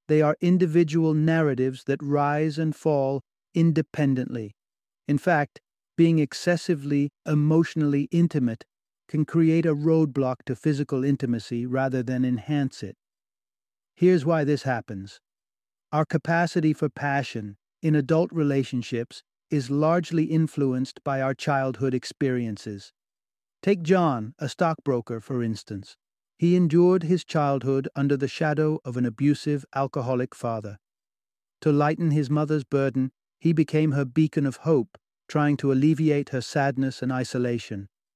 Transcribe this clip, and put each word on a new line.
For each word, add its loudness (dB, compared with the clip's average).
they 4
are 2
individual 2
narratives 0
that -2
rise 0
and -2
fall 0
independently. 0
In 0
fact, 0
being 6
excessively 0
emotionally 2
intimate 0
can -2
create 2
a 2
roadblock 0
to -4
physical -2
intimacy -2
rather -2
than -2
enhance -4
it. -14
Here's 4
why 2
this 0
happens. -6
Our 0
capacity 0
for -2
passion -6
in 2
adult 2
relationships -2
is -2
largely 0
influenced -2
by -2
our -2
childhood -2
experiences. -4
Take 0
John, 2
a -6
stockbroker, -2
for -4
instance. -8
He 4
endured 4
his 0
childhood 0
under 0
the -4
shadow -2
of -8
an 0
abusive, 0
alcoholic -4
father. -8
To 2
lighten 2
his 0
mother's 0
burden, -2
he 2
became 2
her 0
beacon 0
of -6
hope, 0
trying 2
to 0
alleviate 2
her -4
sadness -2
and -2
isolation. -4